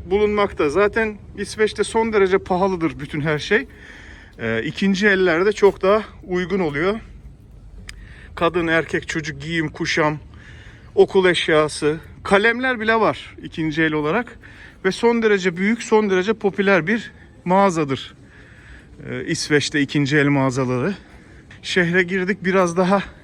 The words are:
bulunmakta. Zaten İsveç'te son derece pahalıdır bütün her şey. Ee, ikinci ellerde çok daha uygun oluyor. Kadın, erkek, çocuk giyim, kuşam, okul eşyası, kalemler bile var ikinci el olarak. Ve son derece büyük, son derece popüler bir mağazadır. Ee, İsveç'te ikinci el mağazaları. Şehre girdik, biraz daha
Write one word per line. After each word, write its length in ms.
bulunmakta. 640
Zaten 480
İsveç'te 460
son 300
derece 240
pahalıdır 640
bütün 220
her 180
şey. 280
Ee, 260
ikinci 420
ellerde 440
çok 300
daha 220
uygun 360
oluyor. 400
Kadın, 320
erkek, 400
çocuk 340
giyim, 280
kuşam, 500
okul 300
eşyası, 720
kalemler 560
bile 160
var 480
ikinci 380
el 120
olarak. 460
Ve 60
son 320
derece 340
büyük, 260
son 260
derece 240
popüler 540
bir 240
mağazadır. 680
Ee, 160
İsveç'te 560
ikinci 360
el 100
mağazaları. 640
Şehre 420
girdik, 400
biraz 340
daha 260